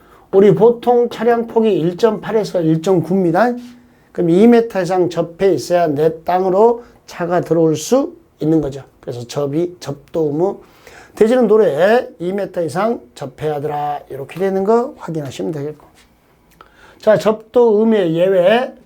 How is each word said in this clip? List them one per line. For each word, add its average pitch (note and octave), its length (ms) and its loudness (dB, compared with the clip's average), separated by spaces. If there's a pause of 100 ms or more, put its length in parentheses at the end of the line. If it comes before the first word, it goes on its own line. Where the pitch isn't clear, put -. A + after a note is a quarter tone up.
(320)
우리 G3 220 6
보통 A#3+ 560 2
차량 A#3 380 -2
폭이 A3 320 0
일점팔에서 F#3 840 -2
일 D#3+ 200 0
점 F#3+ 200 2
구 F#3 140 -2
미터. F#3+ 400 0 (560)
그럼 F3 180 -2
이 F#3 180 6
미터 A3+ 340 4
이상 F3+ 280 0
접해 E3+ 440 -2
있어야 E3+ 340 0
내 D#3 360 -2
땅으로 F#3+ 600 0 (220)
차가 F3 340 -4
들어올 D#3+ 380 0
수 C#4 400 -2 (220)
있는 D#3+ 200 2
거죠. C#3 240 -6 (160)
그래서 A#2+ 260 -12
접이, D3 540 -4
접도 - 460 -8
의무. D#3+ 340 -4 (560)
대지는 A#3 320 2
도로에 G#3 600 2 (100)
이 F3 140 -6
미터 F#3+ 280 -6
이상 F3+ 380 -4 (160)
접해야 D3 400 -8
하더라. D3 540 -6
이렇게 C3+ 320 -14
되는 F#3+ 240 -2
거 A#3+ 320 0
확인하시면 D#3+ 560 -8
되겠고. D3 320 -12 (1120)
자, G#3+ 180 4
접도 A3 600 0
의무의 G#3 360 2
예외. F#3+ 580 2 (120)